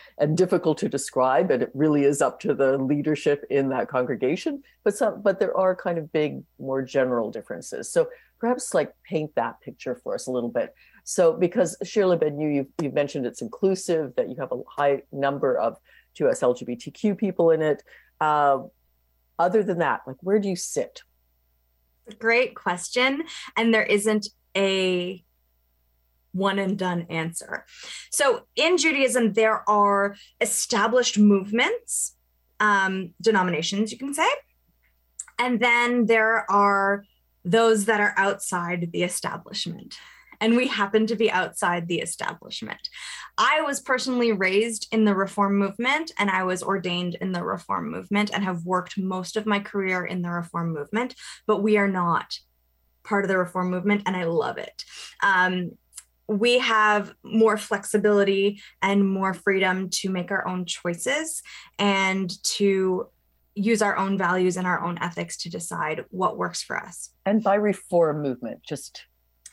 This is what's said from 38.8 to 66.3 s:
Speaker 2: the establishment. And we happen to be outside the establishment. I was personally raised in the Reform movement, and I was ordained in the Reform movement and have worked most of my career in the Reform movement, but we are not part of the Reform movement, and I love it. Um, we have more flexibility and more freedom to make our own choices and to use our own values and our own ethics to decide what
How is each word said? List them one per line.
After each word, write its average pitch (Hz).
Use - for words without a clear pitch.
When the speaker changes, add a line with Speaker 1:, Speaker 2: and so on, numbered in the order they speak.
Speaker 2:
the 175
establishment. -
And 226
we 254
happen 214
to 220
be 214
outside 175
the 170
establishment. -
I 285
was 285
personally 247
raised 202
in 220
the 202
Reform 196
movement, 240
and 202
I 185
was 185
ordained 180
in 185
the 180
Reform 180
movement 208
and 202
have 175
worked 180
most 185
of 214
my 208
career 190
in 180
the 175
Reform 170
movement, 208
but 208
we 214
are 202
not 175
part 196
of 185
the 190
Reform 180
movement, 202
and 190
I 180
love 165
it. -
Um, 185
we 240
have 214
more 220
flexibility 202
and 202
more 190
freedom 190
to -
make 180
our 196
own 180
choices 262
and 190
to 190
use 208
our 202
own 196
values 185
and 185
our 175
own 175
ethics 170
to -
decide 170
what 185